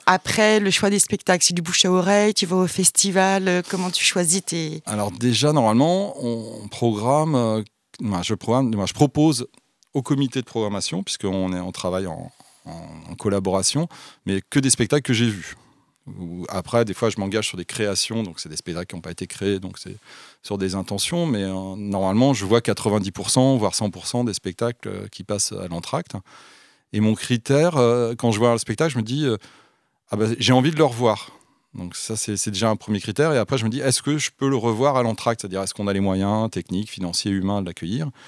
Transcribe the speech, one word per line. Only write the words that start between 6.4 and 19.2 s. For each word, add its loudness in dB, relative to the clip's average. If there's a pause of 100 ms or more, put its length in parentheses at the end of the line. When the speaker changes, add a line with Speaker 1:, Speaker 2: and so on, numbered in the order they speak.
Speaker 2:
on -12
programme, 2
euh, 0 (380)
moi, -2
je -2
programme, 0
moi, -2
je -4
propose 2 (480)
au -2
comité 0
de -6
programmation, -4
puisqu'on -4
est, -6
on -8
travaille -4
en, -12 (320)
en, -16 (260)
en -12
collaboration, 0 (380)
mais -2
que 2
des 4
spectacles 2
que 0
j'ai 2
vus. -8 (540)
Ou -10
après, 2
des -4
fois, 0
je -4
m'engage -2
sur -6
des -8
créations, -2
donc -10
c'est -12
des -12
spectacles -8
qui -12
n'ont -12
pas -10
été -10